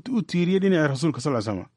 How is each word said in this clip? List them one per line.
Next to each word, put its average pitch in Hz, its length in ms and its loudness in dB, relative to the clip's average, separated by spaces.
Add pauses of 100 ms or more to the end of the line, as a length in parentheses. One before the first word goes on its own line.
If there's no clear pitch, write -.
u 247 120 0
tiiriyey 175 380 0
dhinaca 185 280 4
rasuulka 135 340 -2
sallallahu 127 220 0
alayhi 101 160 -4
wasallam. 92 180 -12